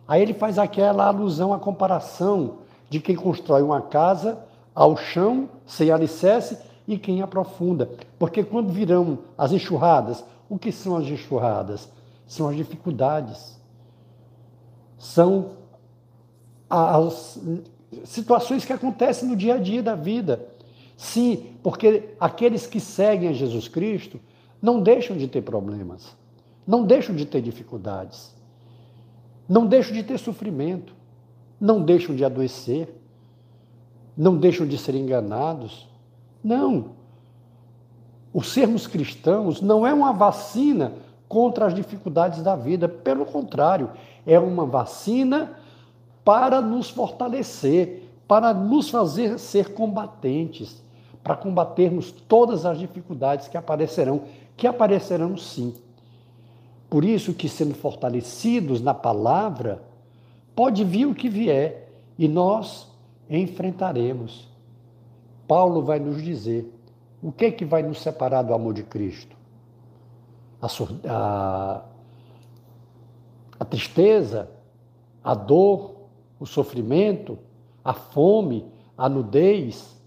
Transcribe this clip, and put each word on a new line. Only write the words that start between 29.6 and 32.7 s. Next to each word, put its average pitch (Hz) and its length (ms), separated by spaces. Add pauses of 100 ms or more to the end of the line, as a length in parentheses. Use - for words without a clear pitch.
deixam 233 280
de 220 100
ter 262 160
sofrimento, 180 760 (680)
não 208 220
deixam 165 340
de 135 100
adoecer, 131 720 (1200)